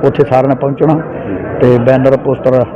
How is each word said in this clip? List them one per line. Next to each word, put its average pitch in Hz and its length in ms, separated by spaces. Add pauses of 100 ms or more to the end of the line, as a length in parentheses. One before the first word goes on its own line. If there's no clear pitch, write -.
ਉੱਥੇ 139 200
ਸਾਰਿਆਂ 131 260
ਨੇ 135 60
ਪਹੁੰਚਣਾ 143 460 (600)
ਤੇ 123 180
ਬੈਨਰ 131 380
ਪੋਸਟਰ 127 480 (100)